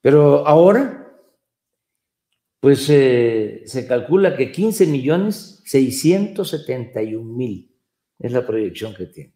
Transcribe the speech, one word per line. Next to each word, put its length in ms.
Pero 440
ahora, 520
pues, 300
eh, 760
se 220
calcula 500
que 160
quince 340
millones 800
seiscientos 880
setenta 520
y 120
un 220
mil 380
es 140
la 140
proyección 480
que 120
tiene. 300